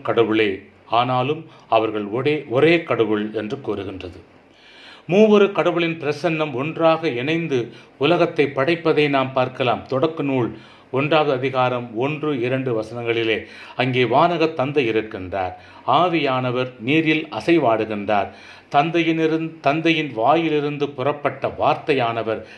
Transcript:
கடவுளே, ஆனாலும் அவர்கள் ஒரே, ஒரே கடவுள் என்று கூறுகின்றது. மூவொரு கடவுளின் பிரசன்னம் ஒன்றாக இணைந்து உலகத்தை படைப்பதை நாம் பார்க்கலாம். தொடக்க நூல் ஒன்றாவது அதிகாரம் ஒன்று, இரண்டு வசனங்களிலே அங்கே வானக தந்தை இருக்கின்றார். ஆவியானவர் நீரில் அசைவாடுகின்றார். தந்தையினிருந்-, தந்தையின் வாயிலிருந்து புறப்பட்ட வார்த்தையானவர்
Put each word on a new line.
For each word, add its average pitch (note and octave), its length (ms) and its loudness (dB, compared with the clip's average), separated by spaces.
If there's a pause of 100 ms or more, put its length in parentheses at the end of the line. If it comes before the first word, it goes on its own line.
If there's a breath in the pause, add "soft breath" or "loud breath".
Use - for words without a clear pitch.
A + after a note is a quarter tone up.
கடவுளே, A2 480 2 (400)
ஆனாலும் B2+ 540 0 (260 loud breath)
அவர்கள் A2 360 2
ஒரே, C3 300 0 (140)
ஒரே C#3 240 4 (100)
கடவுள் A2 400 0 (100)
என்று G#2 280 -6
கூறுகின்றது. F#2+ 580 -8 (880 loud breath)
மூவொரு G#3 440 8
கடவுளின் E3 480 0
பிரசன்னம் D#3 540 -2
ஒன்றாக D#3+ 560 0
இணைந்து C#3 500 -2 (380 loud breath)
உலகத்தை D#3+ 500 2
படைப்பதை D3+ 640 0
நாம் C3+ 240 0
பார்க்கலாம். B2+ 520 0
தொடக்க D3 380 -2
நூல் C3 260 0 (420 loud breath)
ஒன்றாவது D3 400 2
அதிகாரம் B2+ 640 0
ஒன்று, D3 340 -2 (100)
இரண்டு C3 340 -2
வசனங்களிலே A2+ 640 -2 (380 loud breath)
அங்கே B2+ 300 0
வானக D#3 420 2
தந்தை C#3+ 420 -2
இருக்கின்றார். G2 640 -4 (340 loud breath)
ஆவியானவர் B2+ 920 0
நீரில் D#3 500 0
அசைவாடுகின்றார். A2 1000 0 (420 loud breath)
தந்தையினிருந்-, D#3+ 880 0
தந்தையின் D#3 540 0
வாயிலிருந்து D3 760 0
புறப்பட்ட B2+ 720 -4
வார்த்தையானவர் A#2 840 -2 (160 loud breath)